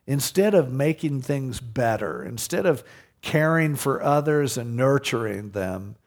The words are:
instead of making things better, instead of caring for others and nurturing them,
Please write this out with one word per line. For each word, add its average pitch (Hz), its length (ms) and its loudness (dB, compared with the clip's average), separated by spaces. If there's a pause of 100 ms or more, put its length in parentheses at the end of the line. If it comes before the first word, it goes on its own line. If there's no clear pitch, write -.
instead 185 480 2
of 165 180 4
making 143 480 0
things 131 400 -4
better, 110 640 -2
instead 170 400 -4
of 160 200 2 (360)
caring 156 560 2
for - 260 -2
others 147 540 2
and 117 200 -6
nurturing 117 760 0
them, 95 460 -6 (100)